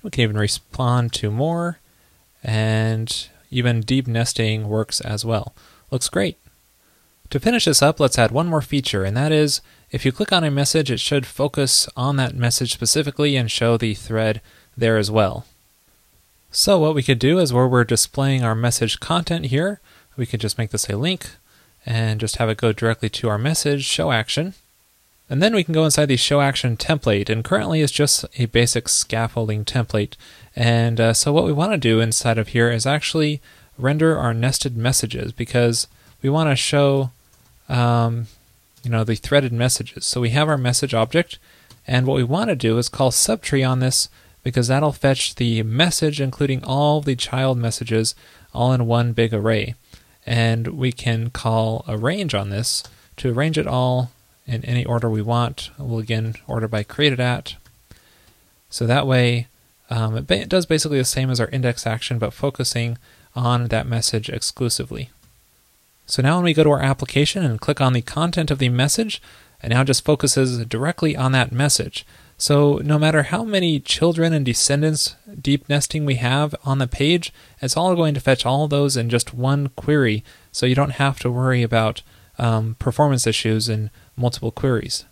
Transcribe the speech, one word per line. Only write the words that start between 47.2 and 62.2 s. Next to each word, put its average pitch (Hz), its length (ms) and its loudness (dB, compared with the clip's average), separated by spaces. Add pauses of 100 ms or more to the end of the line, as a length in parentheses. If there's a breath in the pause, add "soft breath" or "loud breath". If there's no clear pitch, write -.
messages, 113 580 -2 (400 loud breath)
all 127 200 2
in 120 120 2
one 117 260 2
big 113 200 2
array. 110 420 0 (520 soft breath)
And 117 420 0
we 131 240 -2
can 117 380 -4
call 113 580 -2
arrange 139 460 -2
on 98 160 -2
this 107 320 -4 (340 loud breath)
to 127 140 -2
arrange 151 260 0
it 151 100 0
all 127 440 0 (360)
in 117 180 -6
any 123 200 -2
order 117 240 -2
we 107 140 0
want. 117 560 -2
We'll 120 200 -6
again 113 360 -4 (120)
order 113 220 -4
by 110 140 -4
created 135 380 0
at. 123 360 -4 (1120 soft breath)
So - 180 -4
that 135 200 2
way, 123 420 2 (400)
um, 113 280 -2
it 135 100 -6
ba-, - 160 0
it - 60 -10
does 180 180 2
basically 151 320 0
the 127 60 2
same 131 260 -2
as 123 100 0
our 110 80 0
index 127 380 -2
action, 113 320 -4
but 104 160 -2